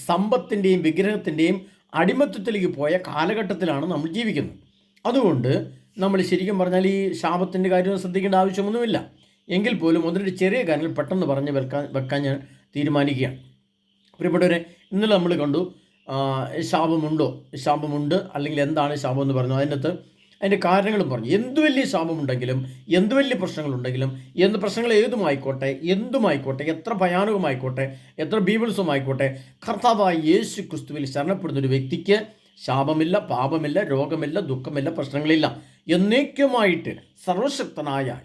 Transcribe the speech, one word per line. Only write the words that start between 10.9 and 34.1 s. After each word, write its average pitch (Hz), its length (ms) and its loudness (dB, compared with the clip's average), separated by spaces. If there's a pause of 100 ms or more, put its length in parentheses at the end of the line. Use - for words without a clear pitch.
പെട്ടെന്ന് 165 340 -2
പറഞ്ഞ് 139 280 0
വെക്കാൻ, 135 260 -2 (140)
വെക്കാൻ 135 300 -2
ഞാൻ 139 100 0 (380)
തീരുമാനിക്കുകയാണ്. 143 640 0 (840)
പ്രിയപ്പെട്ടവരെ, 170 380 4 (340)
ഇന്നലെ 214 220 2
നമ്മൾ 175 180 4 (100)
കണ്ടു, 147 180 0 (480)
ആ, 135 80 -6 (540)
ശാപമുണ്ടോ, 160 580 2 (360)
ശാപമുണ്ട്, 147 520 0 (180)
അല്ലെങ്കിൽ 147 300 -2
എന്താണ് 147 380 0
ശാപം 135 220 0
എന്ന് 139 140 2
പറഞ്ഞു. 127 200 0
അതിനകത്ത് 147 320 0 (500)
അതിൻ്റെ 196 240 2
കാരണങ്ങളും 190 480 2
പറഞ്ഞു. 113 260 -4
എന്ത് 262 260 0
വലിയ 269 280 2
ശാപമുണ്ടെങ്കിലും, 139 640 -2 (400)
എന്ത് 208 200 4
വലിയ 262 240 2
പ്രശ്നങ്ങളുണ്ടെങ്കിലും, 131 680 -4 (360)
എന്ത് 214 160 2
പ്രശ്നങ്ങൾ 226 400 0
ഏതുമായിക്കോട്ടെ, 139 680 -2 (240)
എന്തുമായിക്കോട്ടെ, 160 800 0
എത്ര 220 280 -6
ഭയാനകമായിക്കോട്ടെ, 156 840 0 (380)
എത്ര 208 240 0
ബീഭത്സമായിക്കോട്ടെ, 156 800 0 (400)
കർത്താവായ 208 480 2 (160)
യേശു 208 400 0
ക്രിസ്തുവിൽ 147 420 -8
ശരണപ്പെടുന്ന 147 500 -2
ഒരു 131 120 0
വ്യക്തിക്ക് 170 420 0 (480)
ശാപമില്ല, 156 500 2 (140)
പാപമില്ല, 147 480 0 (160)
രോഗമില്ല, 156 420 -2 (140)